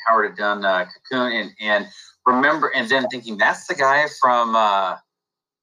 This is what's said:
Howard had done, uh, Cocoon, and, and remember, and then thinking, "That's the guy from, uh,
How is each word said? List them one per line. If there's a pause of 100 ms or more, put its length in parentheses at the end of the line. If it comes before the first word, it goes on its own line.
Howard
had
done,
uh, (260)
Cocoon,
and, (100)
and (400)
remember,
and
then
thinking,
"That's
the
guy (140)
from,
uh, (680)